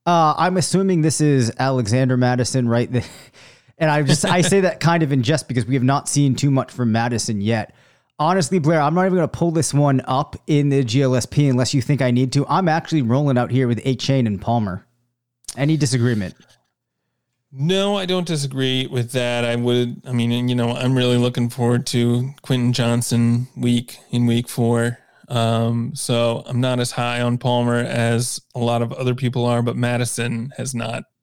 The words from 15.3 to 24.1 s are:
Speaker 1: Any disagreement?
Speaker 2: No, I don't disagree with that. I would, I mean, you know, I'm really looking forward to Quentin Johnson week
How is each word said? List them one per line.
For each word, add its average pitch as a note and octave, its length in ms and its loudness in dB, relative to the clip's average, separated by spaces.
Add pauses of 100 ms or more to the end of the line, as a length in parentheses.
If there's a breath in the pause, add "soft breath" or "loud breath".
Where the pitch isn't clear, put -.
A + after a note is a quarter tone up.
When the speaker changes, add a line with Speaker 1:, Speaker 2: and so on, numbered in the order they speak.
Speaker 1:
Any D3 220 0
disagreement? A#2+ 580 0 (1200)
Speaker 2:
No, F#3+ 420 0
I G3 100 -4
don't F3+ 220 -2
disagree C3 580 -2
with A#2+ 280 -4
that. A#2+ 320 0
I A#2+ 100 0
would, A#2+ 500 0
I B2 60 -10
mean, A#2+ 380 0
you B2 60 0
know, A#2 200 0
I'm B2+ 180 0
really B2 240 2
looking B2 320 0
forward A#2+ 380 0
to A#2+ 440 0 (100)
Quentin B2 320 0
Johnson A#2+ 800 0
week A#2+ 420 -2 (140)